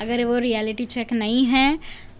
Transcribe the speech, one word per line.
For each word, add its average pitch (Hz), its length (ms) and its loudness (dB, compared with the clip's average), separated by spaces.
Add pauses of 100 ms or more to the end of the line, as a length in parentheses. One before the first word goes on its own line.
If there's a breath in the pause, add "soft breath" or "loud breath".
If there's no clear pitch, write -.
अगर 240 240 -2
वो 240 140 0
रियलिटी 220 460 -2
चेक 233 280 -6
नहीं 226 320 2
है, 269 340 4 (420 loud breath)